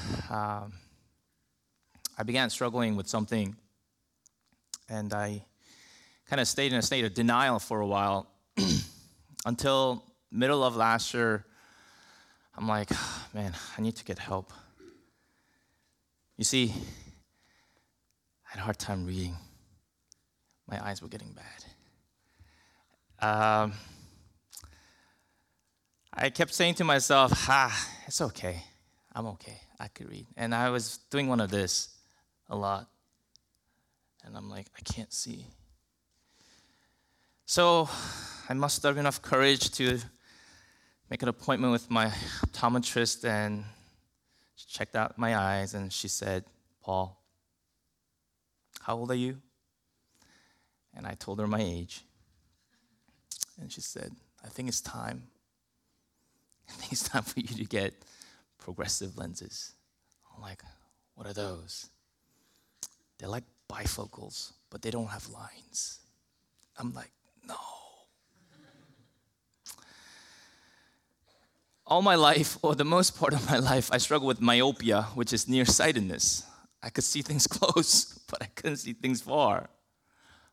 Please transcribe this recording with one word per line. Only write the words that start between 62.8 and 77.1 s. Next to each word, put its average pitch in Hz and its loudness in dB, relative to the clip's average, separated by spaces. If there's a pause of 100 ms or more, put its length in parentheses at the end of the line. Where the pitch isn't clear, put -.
"They're 95 -12
like 120 -8 (240)
bifocals, - -10 (160)
but - -16
they 113 -6
don't 117 -4
have - -12
lines." - -12 (800)
I'm 123 -8
like, - -16 (320)
"No." - -14 (4000)
All 175 6
my 196 8
life, 151 6
or 151 4
the 143 2
most 175 4
part 147 2
of 131 -2
my 135 6
life, 127 2
I 123 4
struggled 135 2
with 127 2
myopia, 120 4 (120)
which 120 -2
is 113 0
nearsightedness. 120 2 (400)
I 117 -10
could - -2
see 147 -2